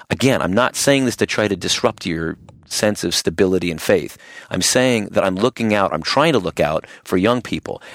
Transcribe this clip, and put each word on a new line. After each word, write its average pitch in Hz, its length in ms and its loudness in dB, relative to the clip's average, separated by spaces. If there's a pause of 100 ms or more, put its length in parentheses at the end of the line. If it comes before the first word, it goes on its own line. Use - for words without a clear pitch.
Again, 117 320 2
I'm 87 120 0
not 123 220 2
saying 139 300 2
this 117 120 0
to 107 80 0
try 107 220 0
to 98 80 -2
disrupt 95 500 -2
your 82 320 -4 (280)
sense - 380 -2
of 87 120 -2
stability 90 560 0
and 78 100 -8
faith. - 360 0 (320)
I'm 92 120 -4
saying 120 500 2
that 98 120 2
I'm 95 120 0
looking 110 380 0
out, 98 200 2
I'm 80 100 -4
trying 151 300 2
to 120 60 4
look 85 200 -4
out 78 260 0 (180)
for - 140 -2
young 113 240 2
people. - 400 -8 (140)